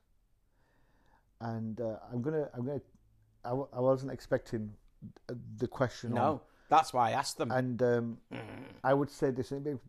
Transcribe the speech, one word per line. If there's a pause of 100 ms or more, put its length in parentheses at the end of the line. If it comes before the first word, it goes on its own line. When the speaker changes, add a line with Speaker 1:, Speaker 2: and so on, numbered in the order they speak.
(1400)
Speaker 1:
And,
uh, (160)
I'm
gonna,
I'm
gonna, (640)
I
w-,
I
wasn't
expecting, (580)
uh, (240)
the
question
Speaker 2:
No,
Speaker 1:
on (300)
Speaker 2:
that's
why
I
asked
them.
Speaker 1:
And,
um, (160)
Speaker 2:
Mm. (440)
Speaker 1:
I
would
say
this,
and
it (120)